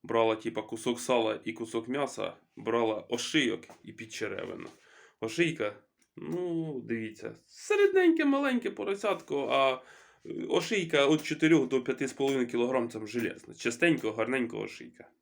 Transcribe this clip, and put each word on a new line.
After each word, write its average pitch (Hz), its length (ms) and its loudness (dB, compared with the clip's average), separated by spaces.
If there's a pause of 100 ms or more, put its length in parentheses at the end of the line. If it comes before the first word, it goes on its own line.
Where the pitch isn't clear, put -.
брала, 113 320 2
типа, 110 260 -6
кусок 120 380 -4
сала 113 440 0
і 113 80 -6
кусок 113 360 -6
м'яса, 127 440 -4 (240)
брала 110 520 -2
ошийок 120 560 0 (200)
і 110 80 -16
підчеревину. 98 760 -8 (520)
Ошийка, 113 560 -2 (400)
ну, 165 640 -6
дивіться, 113 540 -8 (120)
середненьке, 370 760 4
маленьке 277 460 2
поросятко, 196 800 -4
а, 135 320 4 (460)
е, - 200 -6
ошийка 165 600 2
від 151 160 4
чотирьох 156 440 4
до 131 140 2
п'яти 135 260 -2
з 127 40 -8
половиною 135 340 2
кілограм — 120 440 0
це 110 80 -10
вже 110 220 -4
лесно. - 340 -6
Частенько, 120 580 2
гарненько 113 460 -2
ошийка. 113 500 -12 (120)